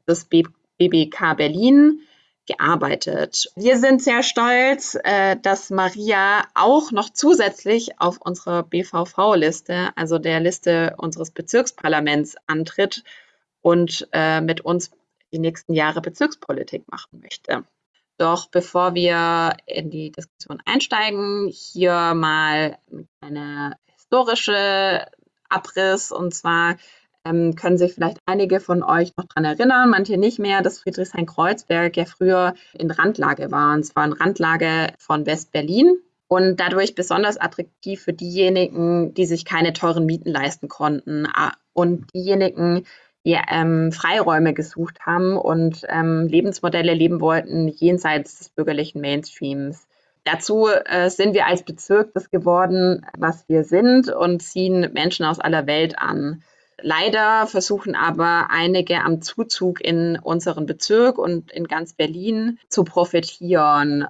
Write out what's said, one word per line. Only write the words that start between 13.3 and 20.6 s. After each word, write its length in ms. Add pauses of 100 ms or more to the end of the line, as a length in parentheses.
und, 520
äh, 280
mit 220
uns 280 (400)
die 100
nächsten 340
Jahre 260
Bezirkspolitik 880
machen 300
möchte. 440 (520)
Doch 320
bevor 460
wir 600 (120)
in 240
die 200
Diskussion 540